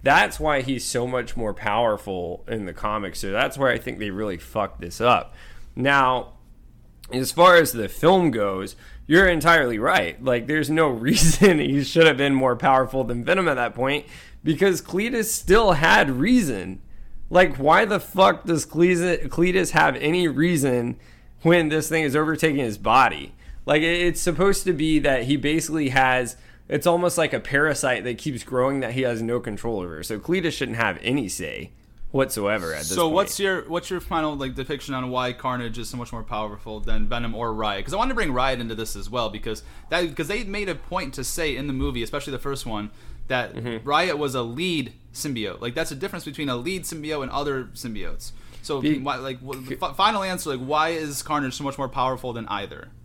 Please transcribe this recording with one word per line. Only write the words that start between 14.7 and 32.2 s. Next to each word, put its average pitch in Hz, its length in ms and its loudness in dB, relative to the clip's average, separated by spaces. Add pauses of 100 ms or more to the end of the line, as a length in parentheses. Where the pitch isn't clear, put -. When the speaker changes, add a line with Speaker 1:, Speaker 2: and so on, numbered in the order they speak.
Speaker 1:
Cletus 220 500 -2
still 208 420 4
had 165 380 6
reason. 127 680 0 (480)
Like, 170 280 6
why 156 280 6
the 196 160 0
fuck 185 420 4
does 165 220 0
Cletus, 175 640 2
Cletus 180 420 2
have 151 240 4
any 160 320 2
reason 135 680 2 (460)
when 165 260 6
this 151 200 0
thing 160 140 0
is 139 120 0
overtaking 156 440 2
his 113 180 -2
body? 101 560 2 (320)
Like, 151 160 4
it, 170 200 2
it's 175 200 0
supposed 185 440 2
to 185 80 2
be 156 260 2
that 135 240 2
he 135 140 2
basically 147 520 0
has, 127 460 2 (340)
it's 147 180 -2
almost 175 300 2
like 160 160 2
a 123 60 -2
parasite 135 640 0
that 120 140 -4
keeps 127 260 -8
growing 131 380 0
that 117 120 -4
he 131 80 -2
has 120 200 0
no 117 180 -2
control 113 420 -6
over. 85 220 -10
So 107 160 -8
Cletus 165 340 -2
shouldn't 113 240 -4
have 104 240 0
any 127 280 -2
say 69 420 -10 (400)
whatsoever 104 600 -2